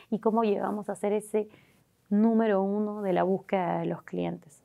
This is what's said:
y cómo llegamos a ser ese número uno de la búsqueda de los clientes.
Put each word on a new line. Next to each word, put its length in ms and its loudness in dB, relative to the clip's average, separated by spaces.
y 120 -2
cómo 240 2
llegamos 440 -2
a 60 -6
ser 180 -2
ese 380 -2
número 520 4
uno 400 -2
de 100 0
la 120 2
búsqueda 560 0
de 60 -4
los 160 -6
clientes. 640 -8